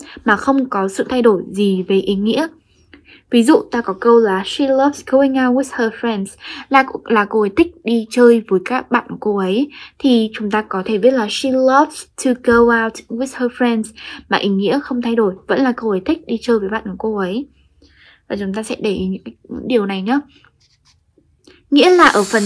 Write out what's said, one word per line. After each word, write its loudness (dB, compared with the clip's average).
mà 2
không 0
có -2
sự -4
thay 0
đổi 4
gì 0
về 0
ý 0
nghĩa. 0
Ví 6
dụ 4
ta -2
có -4
câu 4
là 2
"She -2
loves 0
going 2
out 0
with -4
her -2
friends", -4
là, 2
là 0
cô -2
ấy 0
thích 2
đi -2
chơi 4
với 0
các -6
bạn -2
của -12
cô -2
ấy. -2
Thì 2
chúng -6
ta -2
có -6
thể -2
viết 4
là 0
"She -4
loves 2
to 2
go 4
out -6
with -8
her -2
friends", 0
mà -2
ý -2
nghĩa 0
không -6
thay -4
đổi, 0
vẫn 0
là 0
cô -4
ấy -2
thích -4
đi -4
chơi 0
với -4
bạn -6
của -10
cô -6
ấy. -6
Và -6
chúng -6
ta -6
sẽ -8
để -2
ý -4
những -6
cái -16
điều 2
này -6
nhá. 0
Nghĩa 6
là 6
ở 4
phần, 0